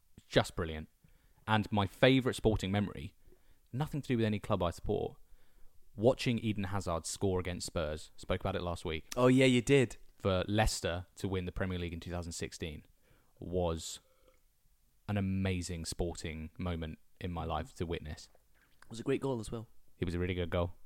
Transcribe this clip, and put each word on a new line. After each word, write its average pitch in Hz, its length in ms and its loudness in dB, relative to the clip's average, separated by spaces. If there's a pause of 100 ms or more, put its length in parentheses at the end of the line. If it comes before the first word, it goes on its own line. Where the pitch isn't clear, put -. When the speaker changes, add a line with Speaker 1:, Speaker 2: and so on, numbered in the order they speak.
(280)
Speaker 1:
just - 280 4
brilliant. 80 320 -4 (600)
And 107 240 4
my 104 140 2
favourite 131 500 6
sporting 104 360 2
memory, 98 420 -2 (580)
nothing 143 300 -4
to - 60 -10
do 127 100 2
with 113 80 2
any 104 140 2
club 95 240 0
I 85 80 2
support, - 460 -4 (800)
watching 117 440 2
Eden 101 260 -2
Hazard 87 400 -2
score 92 340 0
against 87 280 -4
Spurs, 78 480 -4
spoke - 260 -4
about 95 140 -2
it 90 80 -4
last 87 220 -4
week, 80 200 -4 (100)
Speaker 2:
Oh, 127 120 6
yeah, 131 180 8
you 123 160 6
did. 135 360 4 (220)
Speaker 1:
for 92 280 2
Leicester 98 580 0 (120)
to - 100 -4
win 92 180 -2
the 90 60 -4
Premier 92 280 -2
League 87 140 -4
in 85 60 -8
two 87 120 -10
thousand 87 220 -4
sixteen - 500 -8 (560)
was 82 600 -2 (1080)
an 104 100 0
amazing 95 680 -2
sporting 80 720 -6
moment 82 420 -4 (200)
in 90 120 -6
my 82 120 -4
life 78 320 -4
to 90 100 -4
witness. 82 420 -6 (560)
Speaker 2:
It - 60 -20
was 113 100 -10
a 113 40 -8
great 135 180 2
goal 135 180 -2
as 104 120 -8
well. 117 160 -8 (320)
Speaker 1:
It 87 60 -2
was 87 100 -2
a 87 40 0
really 90 140 0
good 87 160 0
goal. 87 240 0 (120)